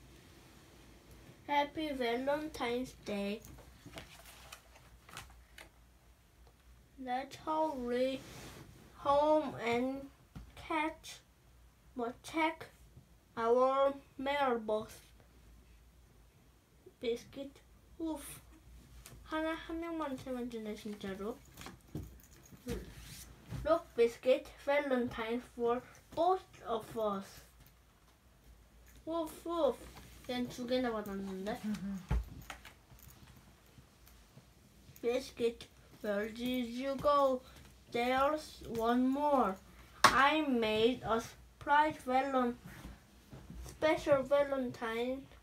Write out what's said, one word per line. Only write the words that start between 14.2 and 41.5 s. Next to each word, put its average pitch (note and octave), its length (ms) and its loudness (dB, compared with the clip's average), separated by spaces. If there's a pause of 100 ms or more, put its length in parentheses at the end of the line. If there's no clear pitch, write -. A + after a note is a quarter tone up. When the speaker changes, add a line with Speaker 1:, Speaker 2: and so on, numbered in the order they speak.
Speaker 1:
Biscuit. C4 520 -6 (480)
우프. D#4 220 -4 (1040)
하나, D#4+ 300 -2
한 E4 260 -8
명만 D#4+ 360 -4
세면 B3 340 -6
되네, G#3+ 240 -6
진짜로. G#3 600 -8 (2250)
Look, E4 200 4 (120)
Biscuit, B3+ 500 4 (180)
Valentine B3 760 2 (140)
for A#3+ 260 0 (340)
both F4+ 280 4 (240)
of A3+ 180 -4 (140)
us. G3+ 280 0 (1800)
우프, D#4+ 420 -4
우프. D#4+ 300 2 (500)
얜 B3 220 -4
두 B3 160 -8
개나 B3+ 240 2
받았는데. G3 760 -6
Speaker 2:
음. G3 340 -4 (3000)
Speaker 1:
Biscuit, A#3+ 680 -2 (340)
where G#3 320 -2
did B3 340 -2
you C4 280 -4
go? C#4 440 6 (500)
There's C4 800 0
one A#3 380 2
more. C4+ 500 4 (480)
I C#4+ 380 6
made A#3 600 2
a A3+ 160 2
surprise D4+ 760 2 (100)